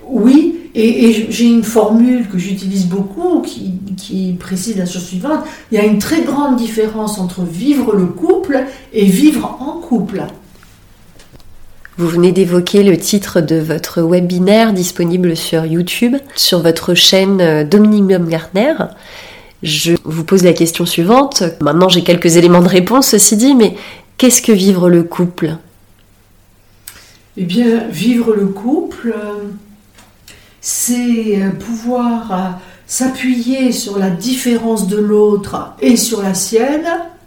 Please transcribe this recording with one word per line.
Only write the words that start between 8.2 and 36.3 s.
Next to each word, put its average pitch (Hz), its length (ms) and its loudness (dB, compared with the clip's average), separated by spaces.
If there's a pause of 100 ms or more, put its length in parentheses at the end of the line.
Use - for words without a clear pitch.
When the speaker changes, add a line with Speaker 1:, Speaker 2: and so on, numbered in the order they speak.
Speaker 1:
et 208 120 2
vivre 226 540 2
en 320 200 -10
couple. 196 440 -4 (1700)
Speaker 2:
Vous 175 100 -2
venez 175 240 2
d'évoquer 180 520 2
le 190 140 4
titre - 420 -2
de 160 160 0
votre 156 460 -4
webinaire 180 720 2
disponible 175 640 -2
sur 160 280 -4
YouTube, 175 520 0 (180)
sur - 240 0
votre 165 360 0
chaîne, 190 440 2
euh, 156 240 2
Dominique 208 440 4
Baumgartner. 185 680 0 (880)
Je 156 320 -2 (100)
vous 160 200 -6
pose 190 200 2
la 175 100 6
question 170 320 0
suivante. 220 580 0 (180)
Maintenant, 160 280 4
j'ai 175 140 2
quelques 175 320 2
éléments 175 260 6
de 175 60 4
réponse, 185 420 2
ceci 214 280 4
dit, 262 160 4
mais 214 220 4 (420)
qu'est-ce - 240 2
que - 100 2
vivre 185 380 4
le 170 140 4
couple ? 170 540 -4 (1800)
Speaker 1:
Eh 190 60 -6
bien, 226 480 0
vivre 226 420 0
le 196 140 0
couple, 233 680 -4
euh, 208 340 -10 (1120)
c'est, 226 840 -2
euh, 190 80 -2
pouvoir, 233 800 -4
euh, 185 180 -4 (380)
s'appuyer 254 840 -2
sur 202 280 -6
la 190 100 0
différence 226 800 -2
de 208 100 -2
l'autre 208 840 0
et 254 160 4
sur 214 280 -2
la 190 100 -2